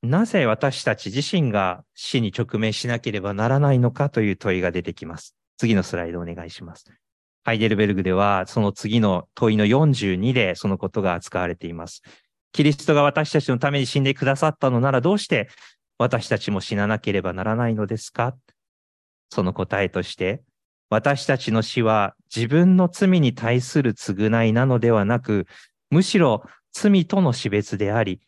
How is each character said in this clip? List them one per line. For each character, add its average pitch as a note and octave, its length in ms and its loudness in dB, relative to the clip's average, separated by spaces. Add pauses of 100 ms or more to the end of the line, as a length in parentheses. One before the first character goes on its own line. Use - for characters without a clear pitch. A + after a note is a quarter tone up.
な E3 240 0
ぜ F3 200 0
私 A#2+ 380 -2
た A2+ 100 0
ち - 120 -12
自 G2+ 120 -6
身 D3 320 0
が F#2+ 320 -2 (120)
死 - 260 -4
に G#2 160 -2
直 A#2+ 240 -4
面 A2 140 -2
し - 120 -8
な A#2 140 -4
け A#2 100 -8
れ G2+ 120 -6
ば G2+ 100 -4
な G#2+ 160 -2
ら C3+ 100 2
な C#3+ 140 4
い B2+ 60 4
の B2 120 2
か C#3 200 -2
と A2+ 100 -2
い G#2 120 2
う F2+ 40 -2
問 F#2 220 -2
い - 20 -2
が F2+ 100 0
出 F2 120 -4
て E2+ 120 -8
き - 120 -16
ま E2 100 -12
す。 - 180 -20 (220)
次 A2+ 180 2
の F#2+ 80 2
ス - 140 -6
ラ E2+ 100 -6
イ E2+ 60 -8
ド F2 80 -6
お E2+ 60 -8
願 E2+ 200 -12
い E2+ 40 -16
し - 120 -16
ま E2+ 140 -18
す。 - 80 -20 (580)
ハ A#2 120 0
イ A2 40 -2
デ A2 100 2
ル G#2 80 2
ベ G#2 100 4
ル G2+ 80 2
グ F#2+ 80 -2
で F#2 100 0
は、 G2 340 2
そ - 140 -2
の G2+ 120 2
次 A2 280 0
の F#2+ 340 0
問 A2 200 2
い - 20 2
の G#2+ 100 4
四 C#3 260 4
十 G2+ 220 0
二 A2+ 200 0
で G2 220 0
そ - 120 -4
の F#2+ 80 0
こ F2+ 140 -6
と A2 100 -4
が F#2 140 0
扱 F2+ 260 -6
わ F2+ 80 -2
れ E2+ 80 -6
て F2 100 -14
い E2+ 80 -10
ま E2 120 -12
す。 - 160 -20 (500)
「キ - 120 0
リ D3 100 4
ス - 120 -8
ト D#3 80 4
が D3 80 4
私 C#3+ 300 0
た D3+ 80 2
ち - 80 -6
の B2+ 100 0
た C#3+ 120 0
め C#3+ 100 -2
に C3 60 -2
死 C#3+ 140 -2
ん - 20 2
で C3+ 120 2
く - 100 -4
だ C3+ 120 2
さ D#3 120 0
っ D3+ 100 -4
た C3+ 120 0
の A#2+ 100 2
な C3+ 100 2
ら、 C3 120 2
ど F3+ 120 2
う G#3 40 0
し - 80 -6
て A2 220 -2 (500)
私 A#2 300 -2
た A2 100 0
ち - 120 -6
も F#2+ 120 -2
死 - 120 -6
な G2+ 120 0
な G#2+ 120 0
け G#2+ 140 -4
れ G2 80 0
ば F2+ 140 -4
な F#2 100 -6
ら A2 100 -2
な A#2 140 -2
い A2+ 60 0
の G#2+ 120 -4
で A2 120 -6
す - 120 -14
か？」 B2 240 -4 (960)
そ G2+ 120 -4
の F#2 100 -2
答 F#2+ 300 -4
え F#2 80 -2
と - 120 -4
し - 140 -10
て、 F#2+ 260 -4 (460)
私 C3+ 380 0
た C3+ 100 0
ち A2+ 160 -4
の A2 80 2
死 A2+ 220 -4
は A2 320 2 (200)
自 A2+ 140 -2
分 F3+ 280 4
の F#3 120 4
罪 F#3 320 2
に B2+ 140 2
対 A#2+ 260 0
す C3+ 220 0
る A#2 100 2
償 G#2+ 540 0
い A2 80 2
な A#2+ 100 2
の B2+ 140 2
で A#2 120 2
は G#2+ 140 4
な A#2+ 160 0
く、 G2+ 260 -2 (440)
む E3 120 4
し F#3+ 160 0
ろ B2+ 300 2 (240)
罪 G3 320 4
と G3+ 160 0
の C#3 140 2
死 - 160 -4
別 G2+ 260 -2
で G2+ 160 -2
あ A2+ 100 0
り F#2 260 -4